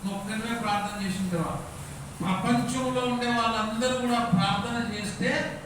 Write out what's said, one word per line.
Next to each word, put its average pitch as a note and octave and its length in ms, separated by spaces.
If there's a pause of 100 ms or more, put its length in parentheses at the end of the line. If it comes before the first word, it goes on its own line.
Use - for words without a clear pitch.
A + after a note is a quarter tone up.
నువ్వు G3 80
ఒక్కరివే A3 440
ప్రార్థన G3+ 460
చేసి F3+ 180
ఉంటావా? D#3+ 320 (640)
ప్రపంచంలో B3 800
ఉండే A#3+ 260
వాళ్ళందరూ A#3 800
కూడా A#3+ 120
ప్రార్థన A#3 720
చేస్తే - 720